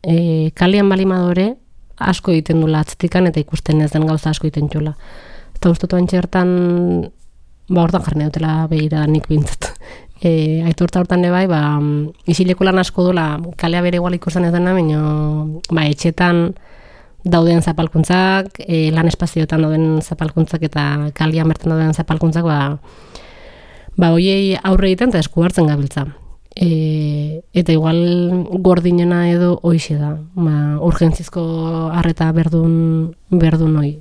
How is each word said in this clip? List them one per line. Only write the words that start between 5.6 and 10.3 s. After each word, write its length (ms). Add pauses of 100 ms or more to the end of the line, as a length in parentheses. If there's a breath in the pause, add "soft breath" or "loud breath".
uste 160
dut 120
oantxe 220
bertan, 300 (1160)
ba, 140
hortan 220
jarri 160
nahi 100
dutela 220 (180)
begira 360
nik 220
behintzat. 440 (460 loud breath)
E, 480